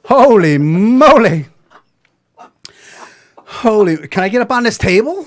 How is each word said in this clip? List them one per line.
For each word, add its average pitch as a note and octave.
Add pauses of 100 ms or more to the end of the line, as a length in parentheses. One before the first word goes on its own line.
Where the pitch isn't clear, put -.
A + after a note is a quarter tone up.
Holy A3+
moly. G3+ (1900)
Holy, G#3 (120)
can F#3+
I F#3
get A#3+
up A#3+
on B3
this A#3
table? B3+